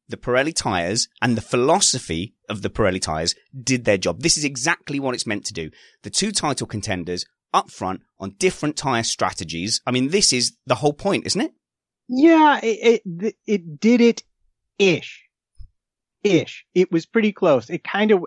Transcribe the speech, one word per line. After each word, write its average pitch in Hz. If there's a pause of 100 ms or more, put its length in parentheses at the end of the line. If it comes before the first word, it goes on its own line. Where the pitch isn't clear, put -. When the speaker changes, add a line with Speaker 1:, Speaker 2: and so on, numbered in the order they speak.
Speaker 1:
the 113
Pirelli 135
tyres 95 (120)
and 120
the 110
philosophy 127 (120)
of 104
the 101
Pirelli 95
tyres 82 (260)
did 123
their 104
job. 92
This 165
is 151
exactly 143
what 131
it's -
meant 104
to -
do. 80 (320)
The 104
two 214
title 143
contenders 90 (300)
up -
front 92 (180)
on 98
different 151
tyre 123
strategies. 90
I -
mean, 127
this 190
is 123 (120)
the 127
whole 147
point, 185
isn't -
it? 311 (540)
Speaker 2:
Yeah, 302
it, 226
it, 185 (120)
it 170
did 233
it 233 (560)
ish. - (1000)
Ish. -
It 180
was 165
pretty 214
close. 147
It 170
kind 214
of, 185